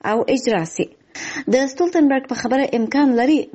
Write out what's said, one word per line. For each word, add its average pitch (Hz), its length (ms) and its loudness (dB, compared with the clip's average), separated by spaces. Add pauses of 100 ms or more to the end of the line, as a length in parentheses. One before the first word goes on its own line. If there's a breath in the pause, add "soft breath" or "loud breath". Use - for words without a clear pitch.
او 220 240 0
اجرا 220 360 0
سي. - 340 -8 (540 loud breath)
د - 20 6 (160)
سټولتنبرګ 285 600 0
په 240 100 -4
خبره 262 280 0 (100)
امکان 254 400 2
لري 277 200 4 (160)